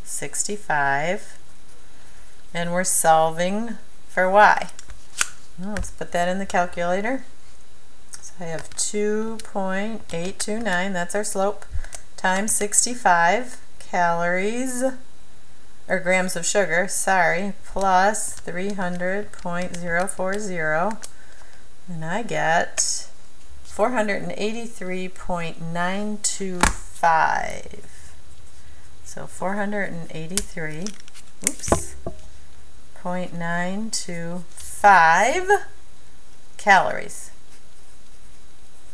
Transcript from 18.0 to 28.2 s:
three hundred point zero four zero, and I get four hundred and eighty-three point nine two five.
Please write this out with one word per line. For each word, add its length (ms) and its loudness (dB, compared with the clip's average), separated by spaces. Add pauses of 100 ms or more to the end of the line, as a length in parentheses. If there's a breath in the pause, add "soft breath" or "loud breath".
three 320 -2
hundred 580 -2
point 460 -4
zero 320 0
four 320 -2
zero, 580 0 (920 loud breath)
and 160 -2
I 200 -2
get 840 2 (560)
four 300 0
hundred 320 0
and 80 -2
eighty-three 800 -2
point 520 -2
nine 600 0
two 360 0
five. 1500 2 (880 loud breath)